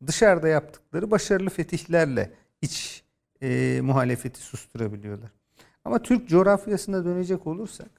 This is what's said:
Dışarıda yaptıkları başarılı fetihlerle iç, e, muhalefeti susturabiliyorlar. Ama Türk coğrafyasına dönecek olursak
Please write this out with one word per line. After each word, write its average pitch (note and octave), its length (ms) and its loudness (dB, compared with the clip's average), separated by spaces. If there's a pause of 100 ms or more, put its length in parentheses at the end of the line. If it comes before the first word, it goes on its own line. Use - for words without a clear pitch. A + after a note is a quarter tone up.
Dışarıda E3+ 400 4
yaptıkları D#3 640 -2
başarılı G3 380 2
fetihlerle D#3 840 0 (300)
iç, - 420 -8 (380)
e, B2+ 420 0
muhalefeti B2+ 580 0
susturabiliyorlar. G#2 880 -10 (540)
Ama A#3 160 0
Türk B3 280 0
coğrafyasına F#3+ 760 2
dönecek F3+ 420 -2
olursak F3+ 520 -10